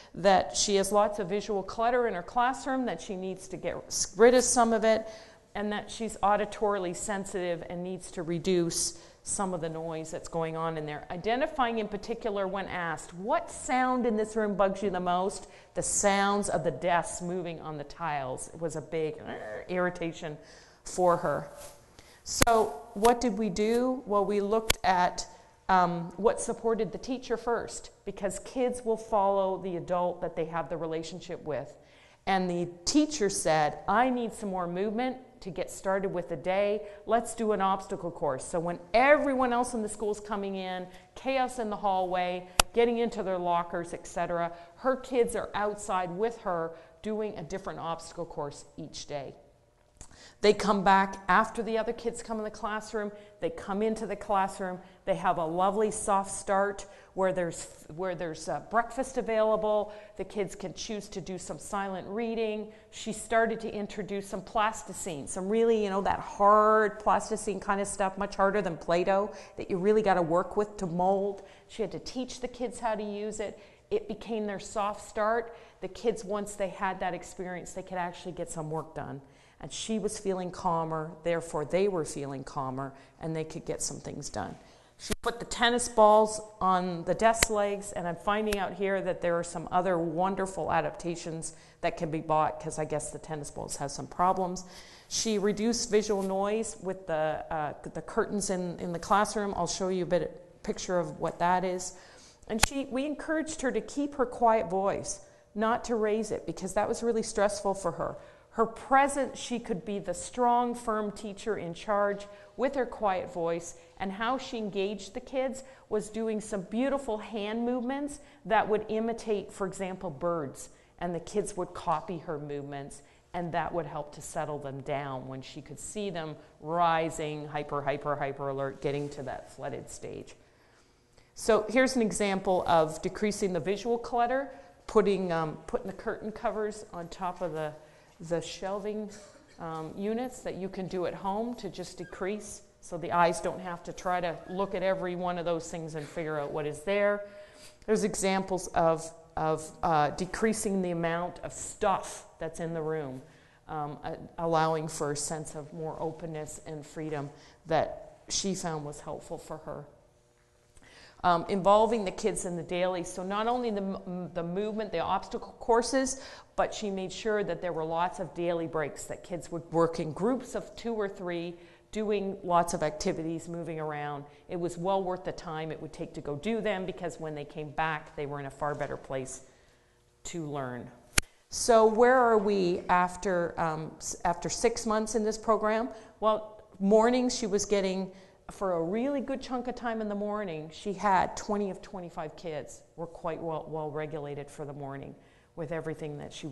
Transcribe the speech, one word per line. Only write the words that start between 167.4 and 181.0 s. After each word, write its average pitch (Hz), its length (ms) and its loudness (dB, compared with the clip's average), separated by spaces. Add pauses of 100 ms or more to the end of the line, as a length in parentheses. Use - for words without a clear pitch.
that 170 180 -4
there 175 100 -2
were 160 140 -2
lots 165 340 0
of 180 140 -6
daily 170 320 0
breaks, 156 400 -4
that - 180 -10
kids - 280 -8
would 165 200 -8
work 165 280 4
in 156 140 -2
groups 226 420 0
of - 200 -8
two 233 200 -4
or 208 120 0
three, 175 460 -4 (380)
doing 202 520 0
lots 175 300 4
of 165 80 0
activities, 165 640 -2
moving 165 320 -6
around. 147 440 -4 (260)
It 180 100 -4
was 170 200 -2
well 196 240 2
worth 180 200 -4
the 165 80 -4
time 160 400 -6
it - 80 -8
would 151 140 -10
take - 220 -10
to 160 60 -8
go 143 160 -4
do 220 220 -2
them, 190 280 -2
because 180 320 -6
when 156 160 -6
they 143 100 -6
came 151 240 -10
back, 156 460 -4
they 151 100 -4
were 143 140 -6
in 139 80 -6
a 135 40 -10
far 147 220 -2
better 135 240 -4
place - 440 -6 (840)
to 170 200 -6
learn. 131 460 -6 (640)